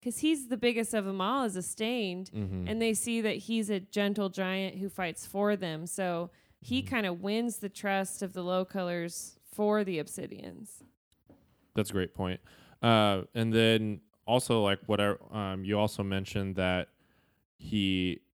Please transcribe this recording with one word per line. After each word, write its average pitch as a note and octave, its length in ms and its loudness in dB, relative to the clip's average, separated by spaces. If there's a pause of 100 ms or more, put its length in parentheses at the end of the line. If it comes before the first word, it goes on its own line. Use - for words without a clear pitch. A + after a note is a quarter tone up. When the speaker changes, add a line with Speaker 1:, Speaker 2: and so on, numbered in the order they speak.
Speaker 1:
'cause A#3+ 160 -4
he's D4+ 280 2
the A#3 100 -2
biggest A3+ 360 0
of G#3 140 0
'em G3 120 -4
all A#3+ 240 2
as G3+ 120 -2
a F#3 60 -4
Stained, G3 720 -4
Speaker 2:
Mm-hmm. F#2+ 340 -2
Speaker 1:
and A3+ 140 0
they A3+ 120 2
see A3+ 280 0
that G#3+ 160 0
he's A3 320 -2
a G3+ 100 0
gentle G3+ 500 0
giant F#3+ 480 -2
who F#3+ 120 -4
fights F3 360 -6
for G#3 300 2
them. E3 320 -4
So F3 420 -2 (320)
he B3 200 -2
Speaker 2:
Mm-hmm. - 140 -6
Speaker 1:
kinda G3+ 180 0
wins G#3 440 -2
the G3+ 120 -6
trust G3 520 -2
of F#3+ 120 -4
the F#3 100 -6
low F#3 200 2
colors F3 760 -4 (140)
for G#3 320 2
the F#3 140 -2
Obsidians. - 840 -10 (920)
Speaker 2:
That's G#2 160 0
a - 40 -10
great F#2 200 -2
point. F#2 260 -2 (420)
Uh, G#2+ 420 6 (100)
and A2+ 200 0
then A2 480 4 (260)
also, A#2 360 4
like, G2 220 2
what G#2 160 2
I, G2+ 140 2 (160)
um, F#2+ 340 -4
you G2+ 140 2
also G#2 240 2
mentioned F#2+ 540 -2
that F#2 320 2 (680)
he F#2+ 640 0 (120)